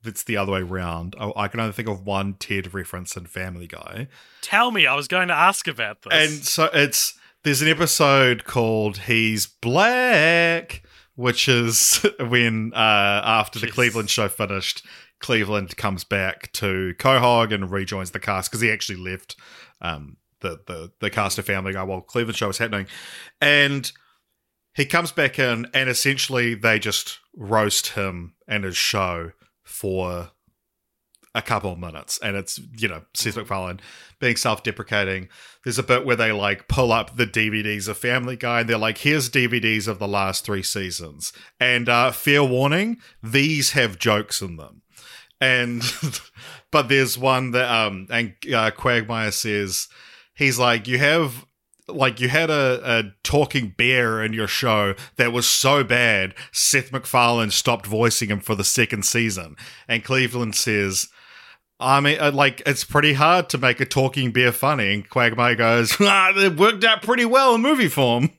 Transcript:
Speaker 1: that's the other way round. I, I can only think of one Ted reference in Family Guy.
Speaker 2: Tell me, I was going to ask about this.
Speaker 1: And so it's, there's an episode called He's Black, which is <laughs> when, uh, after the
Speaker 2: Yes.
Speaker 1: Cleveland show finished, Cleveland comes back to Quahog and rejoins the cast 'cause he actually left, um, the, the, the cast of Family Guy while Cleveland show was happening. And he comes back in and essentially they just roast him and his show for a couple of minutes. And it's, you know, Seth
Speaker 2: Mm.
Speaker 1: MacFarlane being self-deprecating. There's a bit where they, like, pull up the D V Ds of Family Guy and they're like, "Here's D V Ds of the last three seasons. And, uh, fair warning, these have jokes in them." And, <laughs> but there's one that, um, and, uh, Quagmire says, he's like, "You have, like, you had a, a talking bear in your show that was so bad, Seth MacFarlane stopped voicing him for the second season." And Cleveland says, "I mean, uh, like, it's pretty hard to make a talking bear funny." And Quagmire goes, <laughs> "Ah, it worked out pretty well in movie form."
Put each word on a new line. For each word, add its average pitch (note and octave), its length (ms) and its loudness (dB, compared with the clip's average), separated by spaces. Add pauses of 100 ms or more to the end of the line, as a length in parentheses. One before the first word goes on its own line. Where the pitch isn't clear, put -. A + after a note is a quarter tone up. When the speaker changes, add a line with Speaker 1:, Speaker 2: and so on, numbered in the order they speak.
Speaker 1:
that's A2 220 -10
the A2 120 -4
other G2 160 0
way F#2+ 100 -2
round. F2 560 -6
I, G#2 180 -6
I G2+ 120 -2
can A#2 120 -6
only A2 120 -4
think A2 160 -8
of G2 160 -8
one G2 300 -4
Ted F#2+ 400 -8
reference F#2 420 -10
in F2 100 -14
Family F2 420 -12
Guy. G#2+ 400 -14 (340)
Speaker 2:
Tell A#3 300 0
me, G3 140 2
I C3+ 100 2
was C#3+ 100 -4
going F3+ 220 -2
to F3 60 0
ask F3 340 2
about A#2 340 -8
this. F#3+ 100 -4
Speaker 1:
And D3+ 320 2
so D#3+ 300 0
it's, C#3+ 420 2 (280)
there's C#3+ 180 2
an D3+ 60 4
episode C#3 760 4
called A2 540 0
He's A2 480 0
Black, E3+ 1400 2 (320)
which B2 340 0
is A#2 640 2
<laughs> - 60 -18
when, A#2 560 0
uh, G#2 500 2
after A2 360 0
the A2+ 60 -4
Speaker 2:
Yes. G#2+ 100 -8
Speaker 1:
Cleveland A2+ 340 0
show G#2 180 0
finished, G2 560 -6 (360)
Cleveland G#2 580 -2
comes F#2+ 260 -4
back F#2+ 480 -4
to F#2+ 460 -4
Quahog A#2+ 560 4
and F#2+ 160 -4
rejoins F#2+ 400 -6
the G#2 100 -10
cast F#2+ 320 -4
'cause A2 80 -4
he A#2 100 2
actually G#2 280 -6
left, F#2 380 -12 (440)
um, D2+ 380 -10 (220)
the, E2+ 260 -8
the, F2 340 -12
the G#2+ 80 -4
cast G2+ 300 -2
of G2 80 -8
Family F#2+ 260 -4
Guy F#2+ 100 -6
while F#2+ 200 -8
Cleveland A#2 340 -4
show G#2+ 120 -2
was F#2+ 100 -6
happening. G#2+ 280 -2 (540)
And C#3+ 500 2 (840)
he C#3+ 100 0
comes E3+ 280 -2
back C#3 260 0
in A#2+ 340 0
and C3+ 160 0
essentially B2+ 680 0
they A2 240 2
just - 420 -4 (140)
roast G#2+ 560 0
him F2+ 440 -8 (120)
and G#2 180 -4
his F#2 120 -6
show F2 560 -2 (300)
for F2+ 720 -6 (1000)
a A#2 60 -2
couple G2+ 320 -4
of E2+ 60 -12
minutes. E2 440 -10
And G2+ 140 -4
it's, - 240 -10 (160)
you A2 120 -6
know, E2 160 -10 (100)
Seth - 200 -4
Speaker 2:
Mm. A#2 40 -8
Speaker 1:
MacFarlane F#2+ 420 -8 (400)
being A#2+ 160 0
self-deprecating. G2+ 960 -4 (320)
There's A#2+ 160 -6
a B2+ 40 -4
bit B2+ 220 2
where B2 120 2
they, A2+ 160 0
like, G2+ 360 -2
pull B2 240 2
up A2 240 -2
the A#2+ 80 2
D G#2+ 240 -2
V G#2+ 140 -2
Ds G#2 260 -4
of G#2 80 -8
Family B2 400 -4
Guy A#2+ 240 -2
and A#2 80 -2
they're A#2 80 2
like, A2 220 -2
"Here's C#3 320 2
D B2+ 160 2
V A#2 120 0
Ds A2 300 0
of G2 100 -6
the G2+ 100 -6
last G2 360 -2
three G2+ 180 -4
seasons. E2+ 680 -8 (260)
And, B2 300 2
uh, A#2+ 240 4
fair C#3+ 320 2
warning, D3 560 0 (220)
these C#3 480 2
have A2+ 280 0
jokes G#2+ 440 0
in F2 160 -10
them." - 240 -20 (580)
And, B2 420 0 (480)
<laughs> - 400 -20
but C#3+ 180 2
there's C3+ 300 2
one B2+ 320 2
that, B2 200 0
um, G#2 400 0
and, A#2 240 -4 (200)
uh, A2+ 160 2
Quagmire A2+ 600 -2
says, G#2 560 -4 (460)
he's C3 240 0
like, A#2 280 2
"You B2 120 -2
have, C#3+ 460 0 (440)
like, C3 320 -2
you B2 80 0
had D#3+ 200 2
a, C3+ 360 2
a A#2 180 2 (220)
talking C3 520 0
bear A#2+ 460 2
in A2 100 -2
your A2 160 -2
show G#2 460 0 (220)
that A#2+ 160 2
was A#2+ 160 0
so C#3 360 4
bad, A2 500 2 (180)
Seth - 400 0
MacFarlane A#2+ 580 2
stopped A2+ 360 0
voicing G#2+ 440 0
him G2+ 100 -2
for A2 140 -2
the G2 100 -4
second A2 400 0
season." F#2+ 520 -2 (320)
And A2+ 160 -2
Cleveland A#2+ 500 -2
says, G2+ 540 0 (720)
"I C3+ 200 4
mean, D3 200 2
uh, D3 120 4
like, C#3 320 2
it's C#3+ 200 0
pretty D3 300 4
hard D#3+ 360 4
to D3 80 -2
make B2 220 2
a C3+ 40 4
talking C3 480 0
bear B2 200 4
funny." B2 420 0
And G2+ 160 -8
Quagmire A#2+ 460 2
goes, A#2 400 4
<laughs> - 40 0
"Ah, G3 340 6
it G3 220 4
worked G3+ 280 4
out A3 180 4
pretty A#3+ 240 2
well B3+ 300 6
in A3+ 40 2
movie B3+ 280 4
form." B2+ 500 2